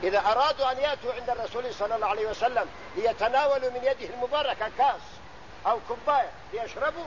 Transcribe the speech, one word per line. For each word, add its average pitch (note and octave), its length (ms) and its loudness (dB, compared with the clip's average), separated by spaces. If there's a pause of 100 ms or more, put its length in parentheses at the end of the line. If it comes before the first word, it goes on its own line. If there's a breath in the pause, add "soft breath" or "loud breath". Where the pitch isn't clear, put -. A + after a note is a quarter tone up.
إذا F#3+ 160 4
أرادوا C4 520 4
أن B3+ 60 -2
يأتوا C4+ 360 0
عند A#3+ 160 -4
الرسول A#3 440 -2
صلى G#3 220 -2
الله G#3+ 120 0
عليه G#3+ 200 0
وسلم A3 420 0 (260)
ليتناولوا C4 760 2
من B3 140 -6
يده B3+ 300 0
المباركة B3 640 -2
كاس B3 240 4 (640)
أو A3 200 2
كوباية A#3+ 420 2 (240)
ليشربوا C#4+ 540 -4